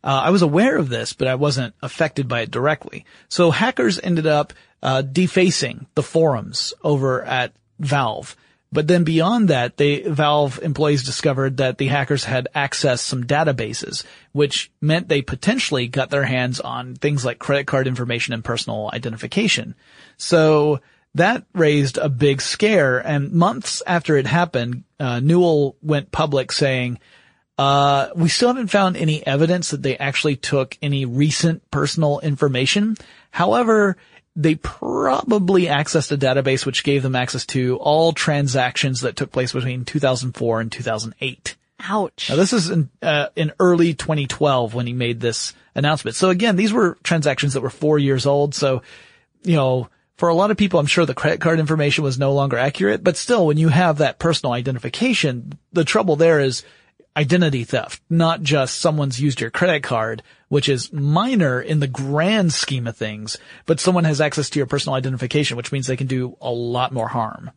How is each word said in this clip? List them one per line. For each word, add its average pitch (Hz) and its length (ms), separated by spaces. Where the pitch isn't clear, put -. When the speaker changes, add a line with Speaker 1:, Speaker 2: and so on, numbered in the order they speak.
Speaker 1:
uh, 135 220
I 160 60
was 190 120
aware 196 360
of 147 100
this, 113 240
but 127 160
I 131 60
wasn't 131 480
affected 143 440
by 120 140
it 110 100
directly. 143 540
So 170 220
hackers 220 520
ended 165 240
up, 151 260
uh, 135 200
defacing 143 920
the 147 80
forums 143 800
over 135 400
at 123 300
Valve. 131 560
But 151 160
then 175 160
beyond 175 440
that, 123 280
they, 147 240
Valve 147 600
employees 147 420
discovered 135 540
that 131 180
the 135 120
hackers 143 360
had 127 320
accessed 139 440
some 127 240
databases, 123 760
which 143 480
meant 160 280
they 143 120
potentially 143 680
got 131 200
their 143 160
hands 127 340
on 127 360
things 143 280
like 120 160
credit 139 280
card 131 200
information 120 460
and 117 100
personal 107 500
identification. 120 840
So 151 640
that 202 380
raised 147 460
a 151 100
big 139 320
scare, 156 580
and 143 320
months 190 560
after 165 300
it 131 100
happened, 123 580
uh, 123 220
Newell 151 600
went 151 280
public 139 400
saying, 127 480
uh, 139 580
we 170 120
still 240 200
haven't 247 200
found 190 280
any 156 300
evidence 165 440
that 139 120
they 135 160
actually 139 380
took 135 440
any 139 240
recent 147 680
personal 143 500
information. 147 760
However, 214 680
they 156 200
probably - 1120
accessed 147 440
a 147 60
database 135 480
which 131 200
gave 139 180
them 131 120
access 123 320
to 127 300
all 160 360
transactions 131 880
that 120 140
took - 140
place 127 220
between 127 320
two - 160
thousand 127 320
four 113 280
and 113 120
two - 100
thousand 110 380
eight. - 360
Speaker 2:
Ouch. 196 460
Speaker 1:
Now, 131 60
this 190 160
is 185 180
in, 160 180
uh, 147 340
in 151 240
early 175 320
twenty 147 340
twelve 127 460
when 120 140
he 120 60
made 120 280
this 117 320
announcement. 143 420
So 185 140
again, 185 260
these 208 160
were 214 300
transactions 143 520
that 135 60
were 123 100
four 151 280
years 135 260
old. 143 300
So, 131 280
you 170 140
know, 127 320
for 170 120
a 165 60
lot 196 160
of 202 60
people, 185 220
I'm 147 80
sure 170 180
the 139 100
credit 160 260
card 165 200
information 156 440
was 131 140
no 139 140
longer 139 240
accurate, 165 480
but 180 120
still, 220 300
when 151 120
you 160 100
have 156 300
that 143 200
personal 151 340
identification, 127 1080
the 170 120
trouble 196 320
there 160 240
is 131 220
identity 151 480
theft, - 440
not 165 340
just 143 360
someone's 143 420
used 143 200
your 117 100
credit 170 320
card, 113 400
which 143 200
is 127 240
minor 151 680
in 151 200
the 143 80
grand 156 640
scheme 127 340
of 113 100
things, 107 400
but 160 140
someone 180 240
has 151 160
access 151 300
to - 80
your 131 80
personal 139 280
identification, 131 640
which 120 160
means 135 140
they 131 100
can 135 100
do 127 340
a 127 100
lot 120 420
more 117 160
harm. 117 480